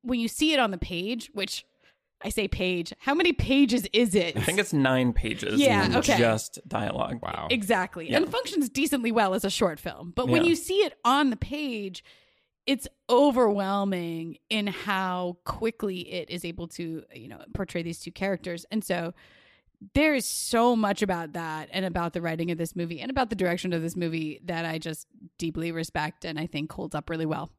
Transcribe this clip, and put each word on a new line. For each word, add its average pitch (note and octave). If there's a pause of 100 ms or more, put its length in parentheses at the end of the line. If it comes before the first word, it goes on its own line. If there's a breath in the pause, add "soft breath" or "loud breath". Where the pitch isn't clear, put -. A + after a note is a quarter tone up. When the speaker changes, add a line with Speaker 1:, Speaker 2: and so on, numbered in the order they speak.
Speaker 1:
when B3+
you A#3
see D#4
it D4
on A3+
the F#3
page, G3
which - (600 soft breath)
I -
say G#3+
page, F3+
how C4+
many E4+
pages B3
is G#3+
it? E3+
Speaker 2:
I G#2+
think F#3
it's G3
nine C3
pages -
Speaker 1:
Yeah, E3
Speaker 2:
and F#2
Speaker 1:
okay. -
Speaker 2:
just A2+
dialogue. -
Speaker 3:
Wow. -
Speaker 1:
Exactly. F#3+
Speaker 2:
Yeah. C#4
Speaker 1:
And E4+
functions G#4
decently C4+
well G#3
as G3
a G3
short F3
film. E3+
But B3+
when D#4+
Speaker 2:
Yeah. E4+
Speaker 1:
you E4+
see F4+
it D#4+
on C4+
the A3+
page, A#3 (600 soft breath)
it's C4+ (560)
overwhelming G3 (140)
in G#3
how F#3
quickly G3
it F3+
is E3+
able E3+
to, E3 (120)
you A#2+
know, F2+ (140)
portray F3+
these E3
two E3
characters. F3+
And G#3+
so F3 (800 soft breath)
there D4+
is B3+
so A#3+
much G3+
about E3+
that D#3+
and F#3+
about E3+
the F3+
writing E3
of E3
this E3
movie E3+
and B3+
about C4
the A3
direction F3+
of E3
this E3
movie D#3+
that E3+
I D#3+
just D#3+ (300)
deeply E3
respect E3
and E3
I D#3
think D#3
holds E3
up D3+
really D#3+
well. D#3